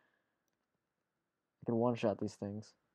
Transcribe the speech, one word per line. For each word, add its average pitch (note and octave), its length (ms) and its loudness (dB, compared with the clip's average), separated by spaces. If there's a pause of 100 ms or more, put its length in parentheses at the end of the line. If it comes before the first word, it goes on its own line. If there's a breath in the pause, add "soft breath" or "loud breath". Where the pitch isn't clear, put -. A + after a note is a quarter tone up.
(1600)
I - 40 -8
can A#2+ 100 2
one-shot A2+ 440 2
these G#2+ 160 -4
things. G#2 380 -8 (220)